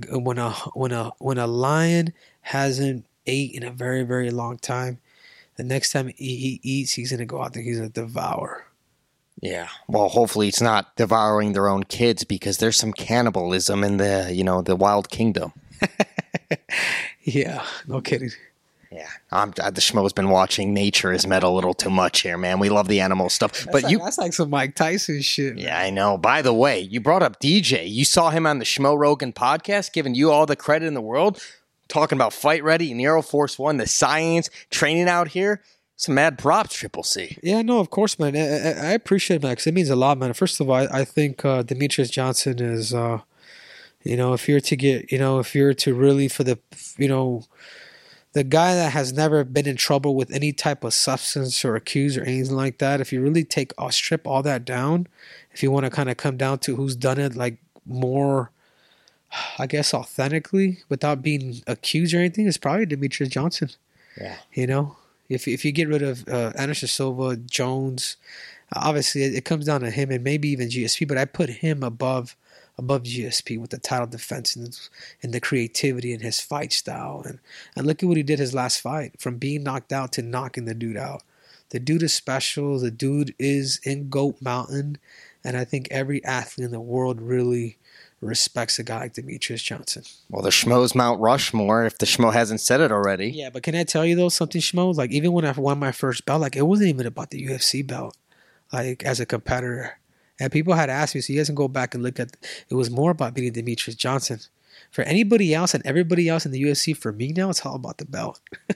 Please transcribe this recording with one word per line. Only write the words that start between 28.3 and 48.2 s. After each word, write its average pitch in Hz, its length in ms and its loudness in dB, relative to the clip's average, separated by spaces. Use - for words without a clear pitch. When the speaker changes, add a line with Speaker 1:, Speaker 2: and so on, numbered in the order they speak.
Speaker 2:
him 160 160 2
on 147 100 2
the 113 80 -4
Schmo 139 320 4
Rogan 147 340 2
podcast, 165 640 0
giving 135 220 0
you 151 160 6
all 151 160 6
the 143 80 0
credit 160 320 2
in 151 80 -4
the 123 60 -4
world, 147 380 2
talking 151 300 2
about 120 160 4
Fight 151 300 2
Ready 160 280 2
and 117 80 -4
Air 151 220 4
Force 147 380 0
One, 147 180 2
the 107 100 0
science, 160 600 2
training 165 360 2
out 175 200 4
here. 196 340 -2
Some 143 160 0
mad 143 220 4
props, 180 380 2
Triple - 280 -8
C. - 400 -4
Speaker 1:
Yeah, 202 180 2
no, 233 180 2
of 180 100 0
course, 202 280 0
man. 143 160 2
I, 147 60 0
I, 151 320 2
I 147 200 -2
appreciate 190 500 2
that 127 160 0
'cause - 100 -2
it 160 60 2
means 170 160 2
a 131 80 4
lot, 139 200 6
man. 127 140 -2
First - 300 0
of 135 80 2
all, 131 80 6
I, 135 100 4
I - 20 0
think, 143 400 0
uh, 131 180 2
Demetrius 131 480 0
Johnson 131 520 -2
is, 117 320 -2
uh, 117 260 0
you 117 120 -2
know, 123 160 2
if 123 160 0
you're 143 140 6
to 143 160 0
get, 135 340 2
you 135 80 2
know, 135 200 2
if - 140 -4
you're 139 200 6
to 131 200 0
really 139 360 4
for 135 160 -2
the, 127 120 2
you 143 120 2
know, 131 340 0